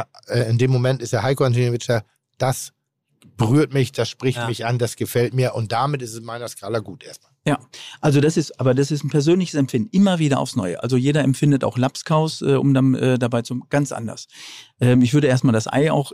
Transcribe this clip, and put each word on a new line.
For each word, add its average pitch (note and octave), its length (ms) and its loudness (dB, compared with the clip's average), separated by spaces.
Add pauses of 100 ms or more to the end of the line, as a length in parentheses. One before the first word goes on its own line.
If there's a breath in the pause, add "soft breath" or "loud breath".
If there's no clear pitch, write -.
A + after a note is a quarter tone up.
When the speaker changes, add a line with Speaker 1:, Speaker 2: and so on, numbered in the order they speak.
(280)
Speaker 1:
äh, A2+ 220 -2
in A#2 80 2
dem B2+ 120 2
Moment B2+ 320 0
ist A#2+ 120 -8
der G#2 100 -2
Heiko C#3 220 0
Antonowitsch A#2+ 420 0
da, A#2 160 0 (340)
das - 360 -4 (640)
berührt B2+ 360 2
mich, C3+ 200 0
das A#2 160 -4
spricht - 280 -4
Speaker 2:
Ja. A#2+ 100 -4
Speaker 1:
mich A2+ 180 -6
an, A#2+ 140 0
das A#2 180 -4
gefällt A#2+ 360 -2
mir B2+ 220 0
und A2+ 160 -4
damit C3 300 -2
ist A2+ 100 -12
es A2+ 80 -14
in A2+ 60 -16
meiner A#2 240 -10
Skala G#2+ 300 -6
gut G2+ 260 -12
erstmal. - 260 -20 (160)
Speaker 3:
Ja, C#3+ 100 0 (440 loud breath)
also D3 180 4
das D3+ 160 4
ist, - 240 -4
aber B2+ 140 2
das C#3 180 0
ist D3 140 -4
ein C#3 40 -4
persönliches E3 460 2
Empfinden, C3 380 0
immer F#3+ 260 4
wieder C#3+ 200 2
aufs C3+ 180 -4
Neue. F#2 260 -4
Also B2+ 140 0
jeder C#3+ 260 2
empfindet C3+ 400 2
auch B2 140 -2
Lapskaus, D#3 640 -2
äh, C#3 140 2
um C3+ 180 2
dann, C3 220 4
äh, B2+ 220 2
dabei A#2+ 260 -2
zu, B2 260 -8
ganz C#3+ 240 -2
anders. A2 340 -10 (540 loud breath)
Ähm, B2 200 6
ich A#2+ 120 4
würde D3 140 4
erstmal B2+ 260 4
das A2 180 -2
Ei D3 180 2
auch, C#3+ 240 -2